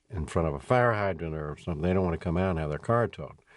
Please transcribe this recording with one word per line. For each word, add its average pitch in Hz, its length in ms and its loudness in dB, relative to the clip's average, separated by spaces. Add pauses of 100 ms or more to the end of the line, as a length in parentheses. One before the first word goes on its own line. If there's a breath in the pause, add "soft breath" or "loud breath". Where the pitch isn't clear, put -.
(100)
in 80 160 -6
front 82 220 2
of 71 60 -2
a 69 40 -6
fire 120 340 4
hydrant 87 440 -2
or 76 200 -6
something. 80 260 -6
They 90 100 4
don't 95 100 4
want 82 160 0
to - 60 -10
come 85 120 0
out 95 140 2
and 82 80 0
have 76 120 -2
their 73 100 -4
car 117 260 2
towed. - 300 -10 (200 soft breath)